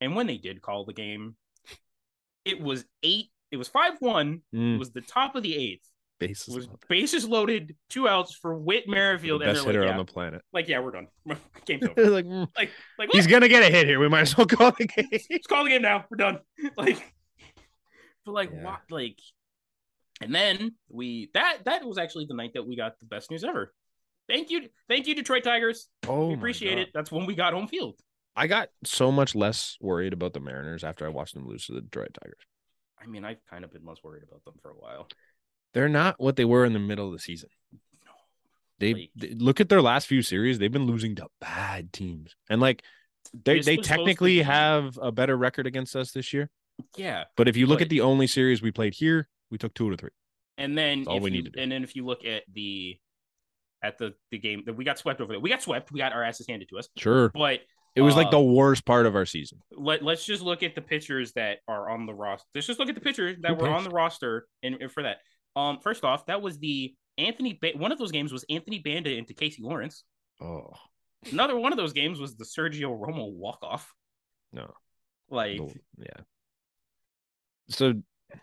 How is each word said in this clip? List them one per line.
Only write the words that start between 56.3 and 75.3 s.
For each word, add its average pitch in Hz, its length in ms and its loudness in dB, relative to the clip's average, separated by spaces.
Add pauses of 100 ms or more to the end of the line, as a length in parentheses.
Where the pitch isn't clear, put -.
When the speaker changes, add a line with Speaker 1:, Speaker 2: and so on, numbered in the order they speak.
Speaker 1:
handed 110 220 -12
to 95 80 -12
us. 98 180 -12
Speaker 2:
Sure. 117 380 4
Speaker 1:
But 143 260 0 (340)
Speaker 2:
It 127 60 6
was, 143 160 10
like, 165 120 6
Speaker 1:
uh, - 20 -2
Speaker 2:
the 147 100 8
worst 135 460 6
part 120 200 6
of 104 80 2
our 95 120 2
season. - 320 -10 (140)
Speaker 1:
Let, 147 300 -2
let's 160 220 -2
just 208 180 -6
look 175 200 -4
at 170 120 -4
the 147 80 -10
pitchers 143 520 -6
that 107 240 -4 (100)
are 104 220 -6
on 113 160 -8
the 107 80 -10
roster. 101 400 -8
Let's 143 120 -6
just 233 120 -6
look 269 100 -2
at 294 60 -6
the - 80 -14
pitchers 190 400 -4
that 170 80 0
Speaker 2:
Who 165 60 0
Speaker 1:
were 165 120 0
on 160 120 0
Speaker 2:
pitched? 190 100 -8
Speaker 1:
the 175 40 -6
roster 147 520 -2 (160)
and, 131 180 -6
and 127 100 -12
for 151 120 -8
that. 110 160 -6 (380)
Um, 143 240 -2
first 214 240 -6
off, 139 220 0
that 196 160 -4
was 175 180 -10
the 139 340 -6 (220)
Anthony 220 440 -4
Ba-, 160 160 -2
one 170 140 -2
of 302 80 -4
those 208 140 -8
games 147 200 -4
was 127 160 -10
Anthony 175 300 -8
Banda 151 320 -6
into 117 240 -8
Casey 147 280 -6
Lawrence. 135 420 -10 (360)
Speaker 2:
Oh. 82 300 -14 (640)
Speaker 1:
Another 240 260 0
one 254 140 0
of 277 60 -4
those 160 140 -4
games 147 280 -4
was 135 160 -12
the 110 80 -16
Sergio 147 520 -6
Romo 107 360 -8
walk-off. 95 600 -12 (600)
Speaker 2:
No. - 180 -16 (580)
Speaker 1:
Like, 107 300 -6